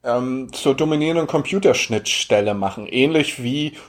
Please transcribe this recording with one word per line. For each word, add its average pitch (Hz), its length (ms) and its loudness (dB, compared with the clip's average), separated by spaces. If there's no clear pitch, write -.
ähm, 127 480 -2
zur 135 240 0
dominierenden 156 500 0
Computerschnittstelle 113 1300 0
machen. 98 320 -6
Ähnlich 143 560 0
wie 143 300 -4